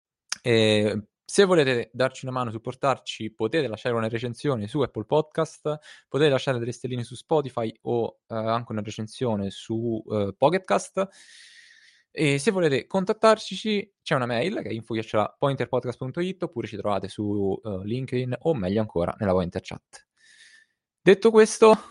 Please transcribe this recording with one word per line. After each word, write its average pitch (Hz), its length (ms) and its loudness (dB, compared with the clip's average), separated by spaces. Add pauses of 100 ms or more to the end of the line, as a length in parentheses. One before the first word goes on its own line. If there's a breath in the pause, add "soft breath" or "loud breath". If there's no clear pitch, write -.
(420)
E 107 680 2 (160)
se - 220 4
volete 139 480 2
darci 127 320 -2
una 127 80 -8
mano, 127 160 -4
supportarci, 113 840 -4
potete 127 360 -2
lasciare 113 260 -4
una 113 140 0
recensione 117 600 -4
su 151 120 -4
Apple 113 260 -2
Podcast, 151 720 -2 (300 loud breath)
potete 143 240 2
lasciare 131 260 0
delle 117 140 -6
stelline 123 320 -6
su 120 100 -14
Spotify 123 580 -2 (100)
o, 117 460 -4
eh, 113 60 -12
anche 113 380 -2
una 107 100 -4
recensione 107 680 -4
su, 113 580 -4
eh, 101 260 -2
Pocket 175 280 2
Cast. 196 440 -2 (1080 loud breath)
E 139 260 2
se 214 120 0
volete 160 360 2
contattarci, 214 1080 0 (100)
c'è 160 120 0
una 127 100 0
mail 123 360 -2
che - 60 -10
è 104 60 -6
info 113 220 -8
chiocciola 107 440 0
pointerpodcast 127 580 -2
punto 131 220 -8
it, 185 240 -6
oppure 117 240 -6
ci 107 80 -12
trovate 98 320 -2
su, 101 560 -2
eh, 98 220 -8
LinkedIn 127 540 -4
o 165 140 0
meglio 101 280 0
ancora 87 360 -2
nella 101 140 0
Pointer 92 320 0
Chat. - 440 -18 (960 soft breath)
Detto 202 300 6
questo, 220 420 8 (160 loud breath)